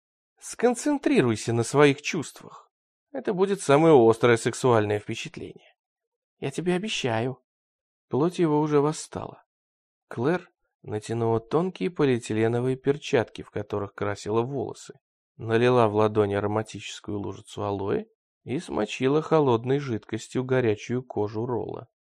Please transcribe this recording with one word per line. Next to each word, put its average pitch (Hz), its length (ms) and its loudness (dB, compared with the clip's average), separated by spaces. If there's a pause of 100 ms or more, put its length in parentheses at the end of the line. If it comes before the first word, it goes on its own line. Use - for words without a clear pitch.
(400)
"Сконцентрируйся 240 1120 0
на 113 100 0
своих 139 380 4
чувствах. - 680 -10 (440)
Это 226 220 -4
будет 190 280 0
самое 156 340 6
острое 117 420 6
сексуальное 110 640 0
впечатление. - 760 -14 (640)
Я 139 120 -6
тебе 175 240 -2
обещаю". 127 680 -4 (680)
Плоть 165 300 0
его 151 200 2
уже 151 200 2
восстала. - 640 -4 (640)
Клэр 165 420 -2 (340)
натянула 113 560 -2
тонкие 180 500 -4
полиэтиленовые 123 880 0
перчатки, 139 640 -2
в - 80 -20
которых 101 440 -8
красила 104 480 -4
волосы, - 580 -8 (360)
налила 117 520 4
в 104 80 -2
ладонь 104 400 2
ароматическую 104 840 -6
лужицу 101 440 -10
алоэ 101 420 -4 (380)
и 123 160 -6
смочила 156 600 -2
холодной 135 580 2
жидкостью 127 680 -6
горячую 123 580 0
кожу 107 420 -6
Ролла. 107 440 -8 (120)